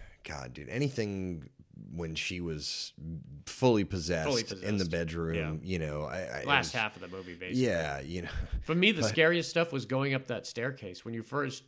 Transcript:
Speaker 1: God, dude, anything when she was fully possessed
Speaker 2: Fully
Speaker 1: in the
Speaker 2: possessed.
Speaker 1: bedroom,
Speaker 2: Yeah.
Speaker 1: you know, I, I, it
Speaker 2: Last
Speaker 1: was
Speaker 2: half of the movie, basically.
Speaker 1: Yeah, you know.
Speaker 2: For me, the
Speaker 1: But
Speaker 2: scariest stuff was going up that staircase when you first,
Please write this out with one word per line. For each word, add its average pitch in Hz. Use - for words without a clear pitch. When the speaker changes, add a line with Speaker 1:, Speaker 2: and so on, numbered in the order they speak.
Speaker 1:
God, 65
dude, 69
anything 101
when 80
she 87
was 80
fully 117
possessed 82
Speaker 2:
Fully 123
Speaker 1:
in 104
the 95
Speaker 2:
possessed. 85
Speaker 1:
bedroom, 82
Speaker 2:
Yeah. -
Speaker 1:
you 92
know, 76
I, 71
I, 95
it -
Speaker 2:
Last 139
Speaker 1:
was -
Speaker 2:
half 110
of 92
the 90
movie, 90
basically. 95
Speaker 1:
Yeah, 78
you 85
know. 85
Speaker 2:
For 160
me, 185
the 175
Speaker 1:
But 107
Speaker 2:
scariest 160
stuff 170
was 123
going 135
up 131
that 113
staircase 117
when 113
you 113
first, 135